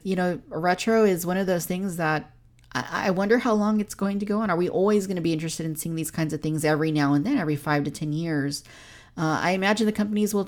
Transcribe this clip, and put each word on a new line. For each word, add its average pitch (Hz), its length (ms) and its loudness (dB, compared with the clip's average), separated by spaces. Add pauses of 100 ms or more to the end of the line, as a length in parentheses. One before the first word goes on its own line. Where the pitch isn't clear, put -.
you 190 140 -2
know, 180 340 0
retro 180 540 2
is 185 240 4
one 180 100 0
of 196 80 0
those 175 220 0
things 180 300 -4
that 156 360 -2 (380)
I, - 360 -4
I 190 40 2
wonder 202 260 2
how 247 160 2
long 214 260 2
it's 208 140 -4
going 202 240 -2
to 202 80 -4
go 208 160 -2
on. 220 80 -2
Are 170 80 2
we 180 120 0
always 202 360 2
gonna 190 160 -2
be 165 120 2
interested 160 340 -4
in 160 80 -4
seeing 165 180 -6
these 160 160 -4
kinds 156 240 -2
of 151 80 -6
things 156 240 -2
every 156 260 2
now 143 220 2
and 143 100 4
then, 269 140 0
every 156 180 0
five 147 280 0
to 151 80 -4
ten 151 200 -6
years? 147 520 -2 (560)
Uh, 156 220 0
I 175 100 0
imagine 202 360 2
the 214 40 2
companies 208 440 0
will, 196 120 0